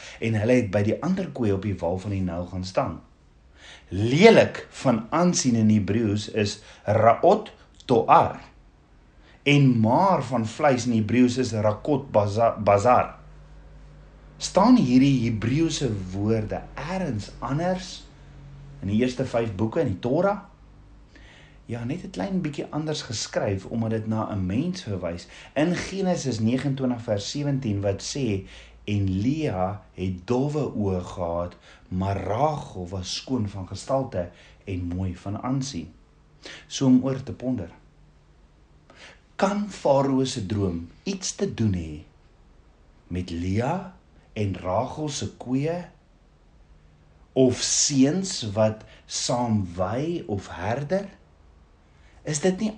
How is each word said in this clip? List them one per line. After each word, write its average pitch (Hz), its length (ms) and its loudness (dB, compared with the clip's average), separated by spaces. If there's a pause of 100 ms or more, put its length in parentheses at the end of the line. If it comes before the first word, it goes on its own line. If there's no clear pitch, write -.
(200)
en 110 140 0
hulle 110 180 2
het 117 180 4
by 104 120 2
die 101 200 0
ander 185 260 -2
koeie 120 260 -2
op 95 80 -2
die 95 160 -4
wal 87 200 -2
van 104 120 -8
die 98 100 -2
Nyl 87 260 -4
gaan 92 180 -8
staan." 131 360 -4 (880)
Lelik 123 800 6
van 117 400 0
aansien 165 440 2
in 110 160 6
Hebreëus 104 580 2
is 104 320 -2 (240)
Raot 117 680 4 (320)
Toar, 135 560 4 (1000)
en 139 380 6
maar 151 440 4
van 113 220 -2
vleis 123 400 2
in 123 60 2
Hebreëus 113 440 4
is 117 160 0
Rakot 107 580 0
Baza-, 104 540 2
Bazar. 101 500 4 (1200)
Staan 226 400 4
hierdie 131 540 4
Hebreëse 131 600 0 (220)
woorde 101 500 -2 (120)
ergens 147 640 -6
anders 170 640 -4 (760)
in 92 80 -6
die 107 120 2
eerste 127 240 0
vyf 117 300 -2
boeke 110 260 -2
in 151 60 0
die 98 120 -2
Torah? 180 420 0 (1300)
Ja, 117 180 -8
net 151 200 -6
'n 196 60 -14
klein 190 300 -4
bietjie 147 300 -4
anders 151 320 -4
geskryf, 104 600 -4
omdat 113 260 -2
dit 107 160 -2
na 110 260 -2
'n 98 140 -2
mens 147 360 -2
verwys. 90 440 -6 (280)
In 160 220 2
Genesis 170 640 -2
negenentwintig 127 640 0
vers 104 280 -2
sewentien 135 500 -2
wat 98 220 -2
sê, 110 440 -4 (380)
"En 98 360 0
Lea 104 640 -2 (120)
het 90 320 -6
dowwe 139 480 0
oë 95 260 0
gehad, 87 560 -6 (320)
maar 95 280 -2
Rachel 104 720 -2
was 92 260 -8
skoon 117 340 -2
van 92 180 -10
gestalte 117 640 -4 (340)
en 90 200 -6
mooi 87 320 -4
van 101 260 -10
aansien." 127 500 -6 (720)
So - 200 -2
om 127 180 8
oor 135 180 -4
te - 100 -10
ponder. 127 380 -6 (1700)
Kan 202 340 2
Farao 135 540 2
se 120 220 -4
droom 90 420 -2 (140)
iets - 320 -6
te - 200 -4
doen 107 200 2
hê 80 280 -6 (1040)
met 90 240 -6
Lea 107 640 -2 (380)
en 95 240 -2
Rachel 120 520 -2
se 107 280 -8
koeie? 147 480 -4 (1500)
Of 131 300 4
seuns 139 920 0
wat 110 320 2 (220)
saam 110 680 -2
wei 123 520 -4
of 98 220 -6
herder? 143 600 -4 (1120)
Is 151 180 -6
dit 185 200 2
nie 214 180 -2